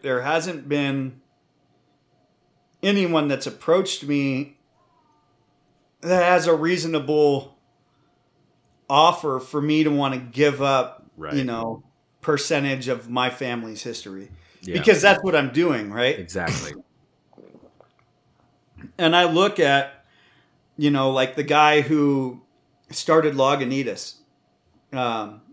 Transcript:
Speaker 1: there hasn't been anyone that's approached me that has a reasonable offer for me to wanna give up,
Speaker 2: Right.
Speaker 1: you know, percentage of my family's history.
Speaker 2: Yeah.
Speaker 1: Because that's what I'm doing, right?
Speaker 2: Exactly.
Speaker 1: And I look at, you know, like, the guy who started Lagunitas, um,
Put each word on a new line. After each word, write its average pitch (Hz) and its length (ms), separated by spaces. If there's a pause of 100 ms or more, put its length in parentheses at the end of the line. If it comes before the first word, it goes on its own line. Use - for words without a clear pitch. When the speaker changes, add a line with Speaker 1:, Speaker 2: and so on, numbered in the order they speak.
Speaker 1:
there 127 180
hasn't 156 480
been 139 520 (1600)
anyone 175 460
that's 135 180
approached 175 560
me 139 540 (1400)
that 180 220
has 175 240
a 170 80
reasonable 151 1000 (1300)
offer 147 500
for 143 220
me 151 220
to 151 60
wanna 139 280
give 127 440
up, 135 440 (120)
Speaker 2:
Right. 151 160
Speaker 1:
you 135 120
know, 113 380 (380)
percentage 139 640
of 117 220
my 127 200
family's 120 540
history. 98 460 (320)
Speaker 2:
Yeah. - 160
Speaker 1:
Because 160 240
that's 190 220
what 175 120
I'm 139 160
doing, 127 400
right? 120 280
Speaker 2:
Exactly. 85 540 (2250)
Speaker 1:
And 165 180
I 175 100
look 185 340
at, 139 460 (720)
you 147 140
know, 135 200
like, 131 240
the 147 80
guy 151 380
who 139 600 (480)
started 156 460
Lagunitas, 135 800 (800)
um, 113 480 (120)